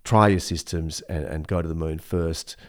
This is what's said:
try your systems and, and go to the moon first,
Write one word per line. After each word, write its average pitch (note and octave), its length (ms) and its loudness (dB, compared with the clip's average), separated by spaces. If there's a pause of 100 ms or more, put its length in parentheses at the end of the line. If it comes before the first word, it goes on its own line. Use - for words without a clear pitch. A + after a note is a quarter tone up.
try G#2+ 240 6
your G2 120 6
systems E2 600 -6
and, D#2+ 240 -6
and D#2 220 -8
go F2+ 140 0
to E2 60 -4
the D#2+ 80 -4
moon D#2+ 240 -4
first, - 580 -4 (120)